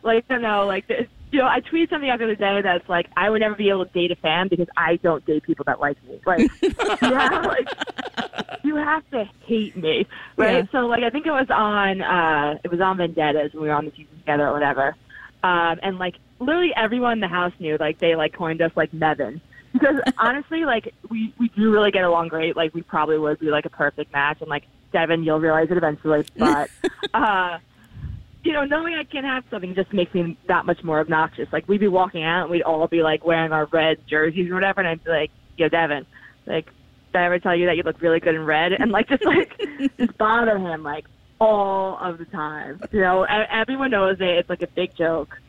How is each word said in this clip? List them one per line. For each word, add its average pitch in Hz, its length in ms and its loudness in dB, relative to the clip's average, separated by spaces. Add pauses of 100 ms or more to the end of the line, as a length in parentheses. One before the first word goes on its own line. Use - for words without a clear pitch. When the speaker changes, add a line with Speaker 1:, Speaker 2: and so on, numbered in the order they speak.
Speaker 1:
like, 226 260 2
I 262 60 -2
don't 240 80 -2
know, 208 240 2
like, 196 220 -4
this, 233 180 -2 (260)
you 285 80 2
know, 254 60 4
I 247 140 2
tweeted 330 300 -2
something 294 200 -2
out 240 80 0
the 233 60 -2
other 220 120 0
day 202 260 0
that's 180 260 -2
like, 175 280 -2
"I 190 140 2
would 220 100 2
never 214 160 0
be 208 120 2
able 190 160 2
to - 80 -12
date 175 200 0
a 170 40 -4
fan 170 320 0
because 175 280 0
I 170 200 2
don't 160 300 0
date 151 160 0
people - 240 -4
that 131 140 -2
like 143 160 -2 (120)
me." - 160 -16
Like, 185 320 4
Speaker 2:
<laughs> - 60 -4
Speaker 1:
you 370 100 2 (420)
have, 262 300 0
like, 262 240 -2 (920)
you 302 140 0
have 302 340 -2
to 220 180 -4 (160)
hate 214 320 -2
me, 160 300 0 (300)
right? 226 280 4
Speaker 2:
Yeah. - 80 -10
Speaker 1:
So, 247 140 0
like, 233 160 0
I 233 80 0
think 302 160 -4
it 311 60 0
was 262 180 0
on, 202 500 2
uh, 156 640 0
it 180 60 -6
was 175 100 -2
on 190 160 2
Vendettas 151 560 0
when 156 120 -10
we 151 40 -2
were 151 60 0
on 147 120 0
the - 40 -10
season - 300 -20
together 147 280 0
or 127 40 0
whatever. 139 420 0 (480)
Um, 170 400 2
and, 190 160 -4
like, 180 160 -6 (240)
literally 311 380 0
everyone 233 380 0
in 220 60 -2
the 190 80 -2
house 175 300 -2
knew, 156 200 -2
like, 156 200 -2
they, 165 160 4
like, 156 180 0
coined 165 300 -2
us, 165 140 2
like, 160 160 0
Mevin. 151 480 -2 (320)
Because 277 360 4
Speaker 2:
<laughs> 262 100 -2
Speaker 1:
honestly, 285 460 -2
like, 226 300 -2 (160)
we, 220 280 -4
we 233 100 2
do 214 240 2
really 208 180 6
get 190 140 0
along 170 240 2
great. 160 280 -2
Like, 165 160 0
we 165 100 -6
probably 156 360 0
would 151 220 0
be, 156 100 0
like, 151 160 0
a - 40 -8
perfect 147 420 -4
match. 143 280 0
And, 156 80 -12
like, 147 160 -6 (280)
Devin, 165 320 0
you'll 156 160 2
realize 160 320 2
it 175 40 2
eventually. 151 540 0
Speaker 2:
<laughs> - 80 -20
Speaker 1:
But, - 320 2 (440)
uh, 185 440 0 (840)
you 320 100 0
know, 285 120 0
knowing 320 300 -2
I 302 100 -6
can't 277 220 -8
have 262 240 -4
something 185 240 -8
just 185 180 -2
makes 180 220 -2
me 170 220 -2 (100)
that 175 200 0
much - 180 -2
more 156 160 0
obnoxious. 156 520 -2
Like, - 160 -4
we'd 202 120 2
be 208 80 4
walking 180 340 0
out 170 200 0
and 160 80 -6
we'd 175 120 0
all 160 260 2
be, 165 140 2
like, 156 240 2
wearing 165 260 2
our 156 140 2
red 156 400 2
jerseys 165 440 0
or 185 40 -4
whatever. 196 260 0
And 180 80 0
I'd 165 140 -4
be 160 80 -8
like, 156 200 0 (260)
"Yo, 160 120 2
Devin, 156 380 0 (400)
like, 156 200 -4 (460)
did 185 80 0
I 175 40 2
ever 175 160 2
tell 180 160 0
you 175 100 2
that 170 100 2
you 170 60 -2
look 160 180 -6
really 165 200 2
good 170 160 2
in 160 80 -6
red?" 156 280 2
And, 214 200 0
like, 208 160 0
just, 339 160 0
like, 349 360 2 (180)
Speaker 2:
<laughs> 277 200 -4
Speaker 1:
just - 180 -2
bother 220 420 2
him, 160 260 -6
like, 151 220 -10 (340)
all 196 580 2
of 175 200 -6
the 165 80 -12
time. 151 540 -8 (120)
You 214 80 2
know, 185 240 4
e-, 214 260 0
everyone 262 400 -2
knows 190 300 2
it. 190 80 0
It's, 175 200 2
like, 175 140 -4
a 170 60 -6
big 180 280 -4
joke. 160 520 -2